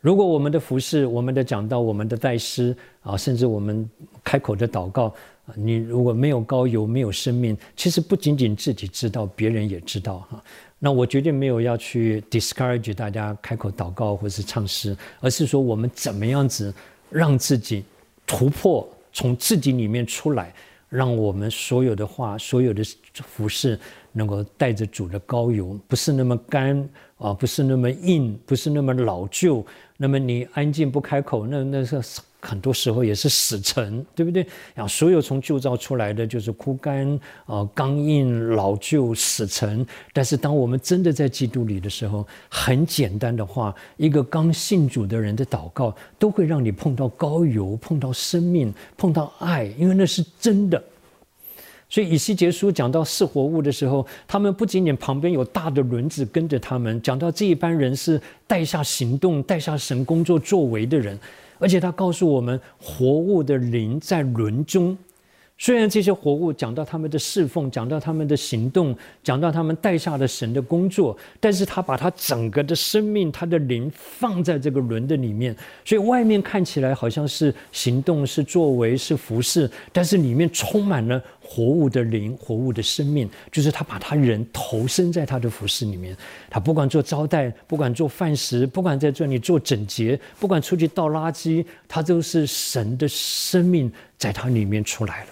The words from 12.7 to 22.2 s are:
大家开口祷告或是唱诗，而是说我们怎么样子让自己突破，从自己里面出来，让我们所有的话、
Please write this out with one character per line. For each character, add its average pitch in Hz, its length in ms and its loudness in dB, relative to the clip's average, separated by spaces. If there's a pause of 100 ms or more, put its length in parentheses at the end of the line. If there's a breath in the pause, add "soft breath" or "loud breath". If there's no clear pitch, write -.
大 104 160 -6
家 104 320 -6
开 - 140 -6
口 107 160 -6
祷 92 200 -6
告 104 220 -2
或 101 140 -4
是 101 160 -6
唱 104 240 -4
诗， 101 260 -4 (280 loud breath)
而 131 80 2
是 139 180 0
说 139 140 2
我 120 120 2
们 110 220 -2
怎 - 180 -6
么 101 120 -4
样 135 240 2
子 101 240 -6 (360 loud breath)
让 151 300 2
自 135 180 2
己 107 280 -4 (420)
突 127 220 2
破， 143 360 2 (280)
从 123 240 0
自 - 200 0
己 135 140 2
里 120 160 0
面 117 180 0
出 - 280 -4
来， 90 200 -4 (360 loud breath)
让 127 260 0
我 107 160 2
们 101 180 -4
所 - 320 0
有 123 140 2
的 104 100 -4
话、 107 320 -6